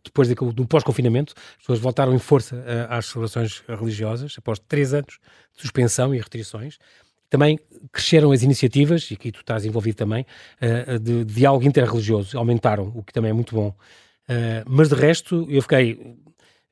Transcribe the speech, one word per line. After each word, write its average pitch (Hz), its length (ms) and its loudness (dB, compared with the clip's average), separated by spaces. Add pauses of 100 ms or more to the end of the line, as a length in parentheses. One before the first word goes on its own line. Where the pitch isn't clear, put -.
depois 127 260 2
daquilo, 123 220 -2
do 120 140 -4
pós-confinamento, 131 720 0
as - 200 -20
pessoas 123 200 -2
voltaram 127 380 0
em - 20 2
força, 127 380 0 (100)
eh, 120 240 -6
às 117 160 -4
celebrações 113 640 -6
religiosas, 113 720 -6
após 113 200 -6
três 139 380 -2
anos 143 240 -8 (360)
de - 60 -20
suspensão 127 540 0
e - 20 -4
restrições. 113 640 -12 (500)
Também 147 300 4 (320)
cresceram 151 400 4
as 127 100 4
iniciativas, 139 720 2
e 107 40 -8
aqui 110 180 -12
tu - 80 -20
estás 110 240 -6
envolvido 110 320 -4
também, 113 280 -4 (360)
eh, 123 360 -2
de, 117 280 -2
de 107 100 -10
diálogo 135 320 4
interreligioso, 113 720 0
aumentaram, 113 580 0
o 113 80 -12
que - 80 -20
também 113 180 -2
é 110 40 -2
muito 117 200 -4
bom. 104 220 -4 (520)
Eh, 117 380 -4
mas 139 220 4
de 143 80 2
resto, 160 540 0
eu 139 120 2
fiquei 120 540 0 (560)